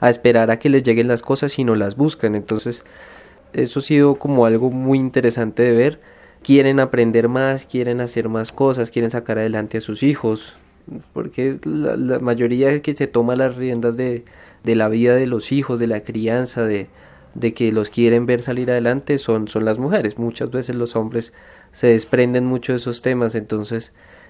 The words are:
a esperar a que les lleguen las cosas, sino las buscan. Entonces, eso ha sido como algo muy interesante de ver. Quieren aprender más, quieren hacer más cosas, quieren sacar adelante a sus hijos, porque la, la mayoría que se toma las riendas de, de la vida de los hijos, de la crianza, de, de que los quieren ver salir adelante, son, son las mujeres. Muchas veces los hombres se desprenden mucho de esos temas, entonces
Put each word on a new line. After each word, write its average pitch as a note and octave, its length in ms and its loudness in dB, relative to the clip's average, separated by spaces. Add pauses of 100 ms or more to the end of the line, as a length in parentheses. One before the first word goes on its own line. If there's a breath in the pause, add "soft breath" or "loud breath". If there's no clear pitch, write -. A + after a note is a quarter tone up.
a B2 100 4
esperar A#2 400 4
a A2+ 80 0
que D3 100 0
les C3+ 140 4
lleguen A#2 260 2
las A#2+ 140 0
cosas, C#3 300 -2
sino A#2+ 220 0
las G2+ 220 -2
buscan. C3 380 0
Entonces, A2 500 -6 (720 soft breath)
eso C3 260 -2
ha - 20 -2
sido C#3+ 340 4
como C#3 280 2
algo A2+ 260 4
muy C3 280 0
interesante A#2+ 640 0
de B2 100 4
ver. B2+ 280 2 (420 soft breath)
Quieren C#3 360 4
aprender A#2 500 2
más, C3 360 -2
quieren B2 380 -4
hacer A#2+ 260 -4
más A2+ 240 -4
cosas, B2+ 380 0
quieren A#2 200 -2
sacar A#2 280 -4
adelante A2 400 -4
a - 20 -6
sus G#2+ 220 -8
hijos, B2 500 -2 (600)
porque C3 500 -6
la, D3 320 -4
la B2+ 220 -2
mayoría B2 640 0
que D3 120 -4
se C#3+ 120 -2
toma A#2+ 280 0
las B2+ 220 0
riendas A#2+ 400 -2
de, B2 280 -4 (380 soft breath)
de A2+ 140 2
la A2 120 2
vida A#2+ 280 4
de C3 100 2
los A#2+ 260 -4
hijos, C3 280 -2
de A#2 60 0
la G#2+ 160 -2
crianza, A#2 640 -2
de, G2+ 220 -2 (440 soft breath)
de A#2+ 220 -2
que A2+ 180 0
los G#2+ 160 0
quieren A#2 380 2
ver B2 160 0
salir B2 280 -4
adelante, B2 460 0
son, A2 320 -2
son A2 160 -2
las A2 140 0
mujeres. C3+ 400 -2
Muchas A#2 320 -6
veces B2 260 -6
los A#2 200 -4
hombres A2+ 360 -4 (400 soft breath)
se - 160 2
desprenden B2 580 2
mucho B2+ 260 -2
de B2+ 40 0
esos A#2+ 260 -8
temas, B2 320 -2
entonces A2 580 -6 (380 soft breath)